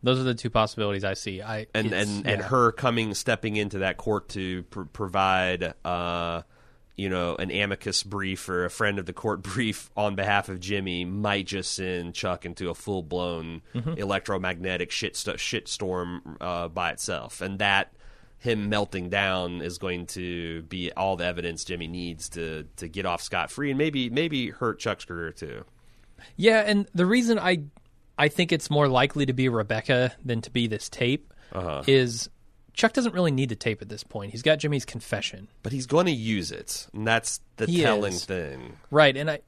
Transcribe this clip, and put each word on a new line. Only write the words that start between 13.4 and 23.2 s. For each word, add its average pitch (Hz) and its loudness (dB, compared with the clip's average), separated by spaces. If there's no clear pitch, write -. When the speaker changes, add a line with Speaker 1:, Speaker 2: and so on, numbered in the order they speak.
Speaker 1:
Mm-hmm. 123 -4
Speaker 2:
electromagnetic 92 -2
shit - -4
st-, - -6
shitstorm, 90 -4
uh, 87 -4
by 85 -2
itself. - -8
And 95 -6
that, 98 4
him 107 0
melting 98 0
down 92 0
is 85 -6
going 90 -4
to 85 -6
be 87 -6
all 95 0
the 87 -4
evidence 85 -4
Jimmy 85 -6
needs 87 -8
to, 80 -8
to 87 -10
get 92 -6
off 87 -2